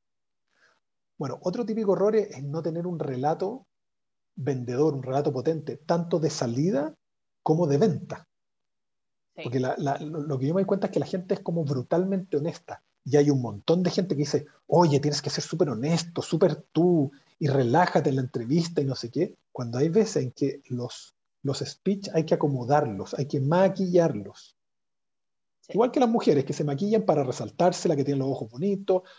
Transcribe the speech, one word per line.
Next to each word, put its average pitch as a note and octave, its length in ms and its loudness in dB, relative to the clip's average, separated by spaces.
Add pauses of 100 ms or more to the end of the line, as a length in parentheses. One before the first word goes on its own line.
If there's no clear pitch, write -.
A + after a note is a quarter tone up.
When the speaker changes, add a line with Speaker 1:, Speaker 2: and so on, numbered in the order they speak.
(1160)
Speaker 1:
Bueno, - 240 -8
otro A3+ 240 -4
típico G#3+ 280 0
error G3+ 220 2
es, G#3 160 0
es C3 140 -12
no D3+ 180 -6
tener E3+ 240 -4
un E3+ 120 -6
relato D#3 680 -4 (680)
vendedor, C3 600 0
un B2+ 80 -6
relato C#3 300 -2
potente, D#3 440 -4
tanto E3+ 420 0
de D#3 120 0
salida F3+ 640 -2 (480)
como D#3+ 240 2
de C#3 120 2
venta. - 500 -2 (1080)
Speaker 2:
Sí. D#3+ 80 -14
Speaker 1:
Porque C3 180 -2
la, B2+ 160 -2
la, C#3 220 -2
lo, D#3 220 -8
lo C#3+ 180 -4
que C3 80 0
yo D#3+ 60 0
me F#3+ 80 2
doy F#3+ 60 0
cuenta G3 200 0
es - 60 -6
que E3 60 0
la C#3 60 0
gente F#3+ 300 -4
es - 40 -4
como E3+ 240 -2
brutalmente E3+ 760 -2
honesta. - 460 -8 (220)
Y C3+ 120 2
hay D3 120 6
un C3+ 120 4
montón A#2+ 420 0
de F3 80 0
gente F3+ 240 -2
que C#3 80 -2
dice, D3 220 -2 (220)
"Oye, D3+ 320 6
tienes D3 220 -2
que - 80 -6
ser - 140 -6
súper E3 260 0
honesto, D#3 520 -2
súper D3+ 500 2
tú, D#3+ 400 4 (280)
y D#3 80 0
relájate C#3 640 4
en C3 80 0
la C3+ 60 0
entrevista D#3 580 -2
y C#3 40 0
no C3+ 100 -2
sé A#2 160 -10
qué". F3 240 -2 (160)
Cuando A#2+ 260 -6
hay D3+ 120 2
veces G3 340 0
en B2 80 -6
que - 380 -4
los, - 460 -8 (280)
los - 160 -4
speech - 540 -4
hay D#3+ 120 2
que E3+ 100 -2
acomodarlos, B2+ 800 0
hay C3+ 140 -4
que D3 120 -2
maquillarlos. F3 1160 0 (1040)
Speaker 2:
Sí. - 120 -14
Speaker 1:
Igual A#3+ 180 4
que D4+ 80 2
las B3 100 6
mujeres E3 360 4
que - 80 -4
se E3 100 -2
maquillan G3 420 0
para D3 180 4
resaltarse, D3+ 640 0
la D#3+ 60 4
que C3+ 80 2
tiene C#3 160 0
los C3 100 0
ojos C3+ 200 -4
bonitos, F#3+ 520 0 (180)